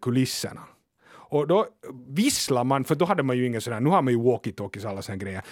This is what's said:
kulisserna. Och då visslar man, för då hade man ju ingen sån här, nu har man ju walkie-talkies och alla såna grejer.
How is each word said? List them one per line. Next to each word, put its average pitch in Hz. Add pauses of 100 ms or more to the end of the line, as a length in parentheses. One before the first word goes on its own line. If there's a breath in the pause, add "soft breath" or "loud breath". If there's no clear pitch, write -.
kulisserna. 127 (680 soft breath)
Och 147
då 202 (420)
visslar 139
man, 135
för 160
då 151
hade 170
man 131
ju 123
ingen 117
sån 120
här, 107
nu 139
har 185
man 131
ju 120
walkie-talkies 110
och 110
alla 98
såna 98
grejer. 95